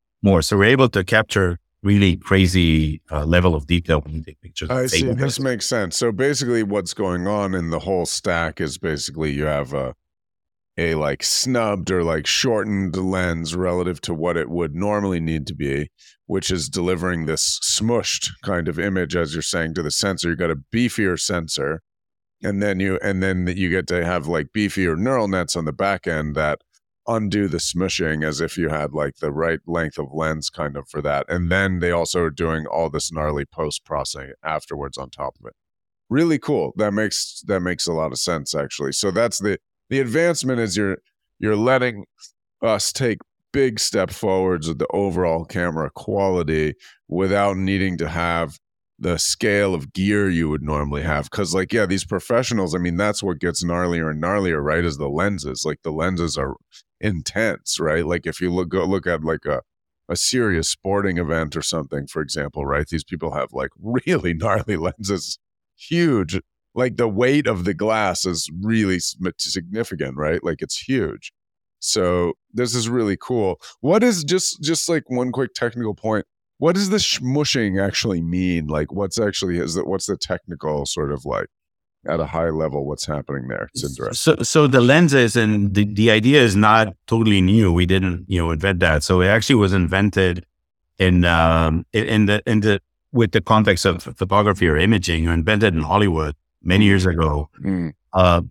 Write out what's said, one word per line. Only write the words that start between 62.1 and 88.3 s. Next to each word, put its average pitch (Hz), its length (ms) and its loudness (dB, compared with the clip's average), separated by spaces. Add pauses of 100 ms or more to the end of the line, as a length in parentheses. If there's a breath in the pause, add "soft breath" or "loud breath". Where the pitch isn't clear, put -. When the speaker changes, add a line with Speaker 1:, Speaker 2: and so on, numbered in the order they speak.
Speaker 2:
example, 71 440 -6
right? 71 220 -2
These 80 160 -6
people 78 300 -8
have, 67 200 -4
like, 67 220 -6
<laughs> - 60 -20
really 117 540 -2
gnarly 101 420 -2
lenses, 92 600 -4 (380)
huge. 107 640 0 (360)
Like, 123 220 -2
the 120 120 2
weight 127 380 2
of 92 180 -2
the 98 80 0
glass 104 520 0
is 82 240 -4 (120)
really 104 380 0
sm-, - 300 -6 (100)
significant, 85 760 -6
right? 76 280 -2
Like, 80 180 -4
it's - 160 -8
huge. 101 560 -4 (460)
So 90 540 0 (200)
this 120 220 -2
is 113 120 -2
really 113 320 0
cool. 101 400 -2 (200 loud breath)
What 190 240 4
is, 196 200 2
just, 175 380 -2
just, 156 260 -2
like, 160 220 -2
one 127 220 -2
quick 127 240 -4
technical 117 400 -4
point, 110 300 -2 (340)
what 170 160 4
does 196 160 0
the 214 60 2
smushing 127 840 0
actually 95 380 0
mean? 85 460 0
Like, 76 260 -2
what's 95 260 -4
actually, 95 380 0
is 82 160 -2
that, 92 140 -2
what's 92 180 -4
the 95 100 -2
technical 76 720 -6
sort 73 260 -4
of, 67 140 -6
like, 52 220 -4 (600)
at 80 120 -2
a 80 60 0
high 82 240 -2
level, 76 360 -2
what's 73 200 -8
happening 69 420 -6
there? 50 260 -8
It's - 100 -8
interesting. 69 520 0
Speaker 1:
So, - 80 -4
so 147 240 4
the 127 140 6
lenses 135 540 6
and 107 380 2
the, 104 120 4
the 107 260 4
idea 123 300 6
is 107 140 6
not 107 400 6 (120)
totally 110 340 4
new. 98 320 6
We 87 120 4
didn't, 90 420 0
you 92 120 2